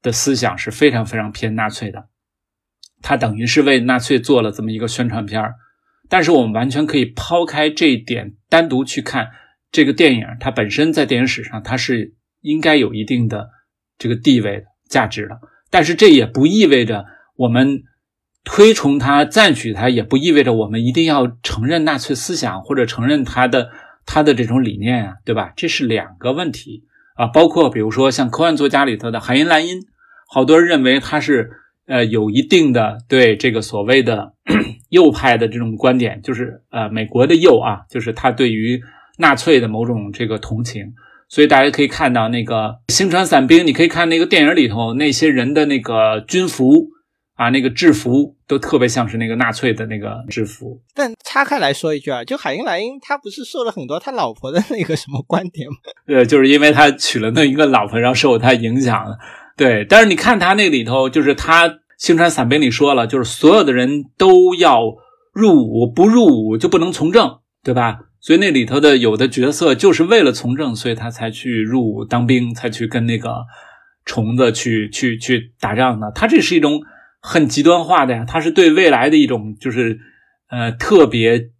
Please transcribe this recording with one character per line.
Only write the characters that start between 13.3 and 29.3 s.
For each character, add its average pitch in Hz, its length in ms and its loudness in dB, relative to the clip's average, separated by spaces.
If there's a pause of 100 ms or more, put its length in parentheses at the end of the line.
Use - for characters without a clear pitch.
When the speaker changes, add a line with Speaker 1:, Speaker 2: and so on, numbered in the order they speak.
Speaker 1:
这 - 120 -8
个 120 80 -2
地 123 240 2
位 101 160 -6
的、 101 80 -16 (240)
价 123 180 -2
值 104 220 -10
的。 110 100 -18 (320)
但 175 140 2
是 170 100 -2
这 202 140 6
也 135 180 8
不 131 220 0
意 202 180 4
味 131 180 4
着 107 200 -6 (320)
我 127 120 0
们 131 360 0 (580)
推 214 320 6
崇 143 240 0
它、 143 260 2
赞 185 300 2
许 120 180 -6
它， 107 160 -2
也 120 140 0
不 120 140 -2
意 160 160 0
味 147 100 4
着 123 100 2
我 110 140 0
们 113 180 -4
一 123 60 0
定 165 140 0
要 143 260 0 (140)
承 110 200 -6
认 160 200 0
纳 156 120 -2
粹 131 200 -6
思 175 180 -8
想 98 280 -6
或 - 120 -6
者 127 100 0
承 117 220 -6
认 143 180 0
它 123 220 -2
的， 120 240 -2 (340)
它 151 200 0
的 147 100 4
这 120 100 -2
种 120 200 0
理 101 140 -6
念 113 280 -4
啊， 95 80 -14 (100)
对 - 80 -6
吧？ 110 220 -6
这 - 140 -6
是 151 180 -4
两 110 320 -6
个 123 140 -4
问 160 180 -4
题 - 360 -18 (280)
啊。 117 140 -2
包 156 180 6
括 156 240 2
比 113 80 -6
如 110 100 -2
说 131 220 0
像 127 180 -2
科 135 140 -4
幻 165 140 0
作 143 120 0
家 139 160 2
里 127 120 -2
头 117 160 -8
的 113 80 -6
海 120 160 -4